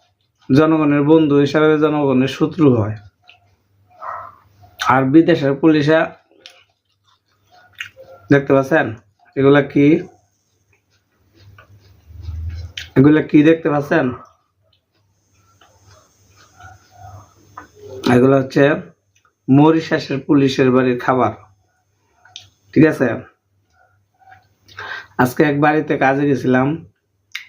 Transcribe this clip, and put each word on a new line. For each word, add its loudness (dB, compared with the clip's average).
জনগণের 2
বন্ধু 2
হিসাবে 0
জনগণের 0
শত্রু -2
হয়। -4
আর 0
বিদেশের 2
পুলিশে 2
দেখতে 2
পাচ্ছেন 0
এগুলা 4
কি? 0
এগুলা 4
কি 2
দেখতে 2
পাচ্ছেন? -2
এগুলা 2
হচ্ছে 0
মরিশাসের 2
পুলিশের 0
বাড়ির 0
খাবার। -2
ঠিক 4
আছে, 0
আজকে -2
এক -2
বাড়িতে 0
কাজে 0
গেছিলাম, 0